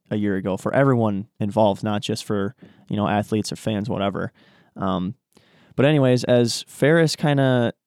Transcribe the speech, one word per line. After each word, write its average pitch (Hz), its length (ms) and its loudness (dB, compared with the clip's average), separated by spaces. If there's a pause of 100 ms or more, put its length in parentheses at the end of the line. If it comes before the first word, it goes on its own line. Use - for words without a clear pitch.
a 104 60 -4
year 104 220 -2
ago 95 200 -4
for - 160 -6
everyone 117 540 2 (120)
involved, 104 440 0
not 104 180 -2
just - 240 -6
for, 101 300 -4 (340)
you - 60 -6
know, 104 120 0
athletes 104 440 -2
or - 60 -10
fans, 107 320 -4
whatever. 95 420 -4 (440)
Um, 95 380 -4 (640)
but 123 100 2
anyways, 131 380 4
as 120 440 2
Ferris 160 480 2
kinda 135 580 2 (140)